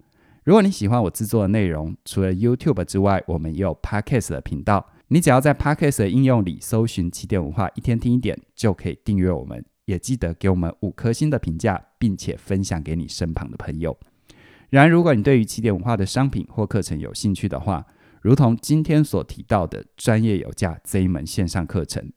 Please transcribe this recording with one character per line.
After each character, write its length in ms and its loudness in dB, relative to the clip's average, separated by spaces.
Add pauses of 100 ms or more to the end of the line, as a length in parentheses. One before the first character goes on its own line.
(440)
如 100 6
果 80 8
你 80 2
喜 180 -2
欢 140 2
我 80 0
制 160 -6
作 160 2
的 60 0
内 180 2
容， 280 -4 (120)
除 160 -2
了 100 0
YouTube 540 0
之 120 -4
外， 280 2
我 100 -2
们 180 -4
也 60 -4
有 220 -2
Podcast 480 -2
的 100 -6
频 220 -8
道。 300 0 (160)
你 120 4
只 80 2
要 100 6
在 160 4
Podcast 440 0
的 100 2
应 160 2
用 180 4
里 160 -4
搜 280 0
寻 240 -2
起 160 -12
点 160 0
文 100 -6
化 220 -2
一 80 -12
天 160 0
听 160 2
一 20 4
点， 240 -2 (160)
就 160 0
可 160 -6
以 160 -8
订 140 0
阅 120 2
我 140 -4
们， 180 -12 (220)
也 140 -4
记 180 -6
得 160 -4
给 160 -4
我 60 4
们 260 -2
五 100 -4
颗 220 -2
星 160 0
的 100 0
评 200 -4
价， 260 -2 (140)
并 180 0
且 220 -8
分 260 -2
享 180 -4
给 140 -4
你 100 -4
身 280 -6
旁 160 -8
的 80 -14
朋 200 -8
友。 160 -4 (760)
然 140 8
而， 40 10
如 140 6
果 100 4
你 100 2
对 160 4
于 60 2
起 160 -8
点 140 2
文 100 -4
化 100 0
的 120 0
商 240 0
品 180 -6
或 180 -4
课 140 0
程 180 -4
有 140 -8
兴 220 -2
趣 120 -4
的 140 -4
话， 240 -4 (380)
如 120 6
同 220 4
今 260 0
天 220 2
所 200 -2
提 180 -14
到 240 0
的 180 -10 (140)
专 240 2
业 160 2
有 140 -8
价 300 -4
这 180 -2
一 80 4
门 180 -2
线 200 -2
上 200 -4
课 180 -4
程， 320 -8